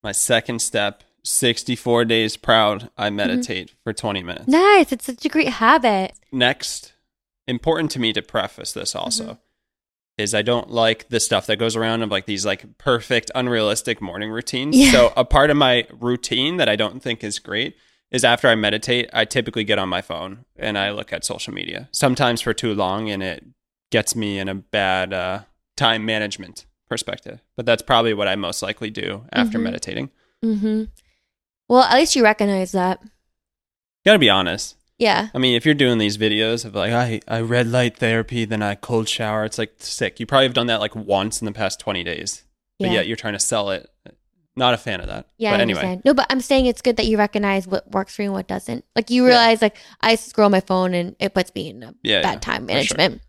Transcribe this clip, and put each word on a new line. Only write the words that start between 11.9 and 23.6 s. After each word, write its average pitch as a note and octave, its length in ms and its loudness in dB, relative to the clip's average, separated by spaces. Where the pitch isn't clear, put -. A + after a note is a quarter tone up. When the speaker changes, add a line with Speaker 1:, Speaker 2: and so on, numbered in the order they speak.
Speaker 1:
of, G#2 80 -4
like, G2 160 -2
these, G2+ 180 -4
like, G2+ 320 -6
perfect, A#2+ 560 -2
unrealistic A#2 680 -2
morning G2 280 -8
routines. B2+ 480 -4
Speaker 2:
Yeah. C4+ 140 8
Speaker 1:
So A#2+ 260 6
a B2+ 80 2
part C#3+ 240 4
of D3 80 2
my B2+ 300 2
routine B2 580 -2
that B2+ 120 2
I G#2 60 4
don't A2 260 -4
think A#2 220 -8
is G#2 160 -8
great A2 360 -6
is B2+ 120 0
after A#2+ 240 4
I A2+ 80 6
meditate, G#2+ 580 -2
I A2+ 120 0
typically A2+ 380 -4
get G2+ 160 0
on F#2+ 100 -2
my F2+ 120 -2
phone F#2+ 440 -12
and G#2 200 -6
I G2+ 140 -2
look G#2 200 -10
at - 140 -8
social - 280 -8
media, - 380 -10
sometimes B2 500 0
for A2+ 120 -4
too A2+ 200 -4
long, G2+ 360 -2
and G2 140 -6
it F2 200 -8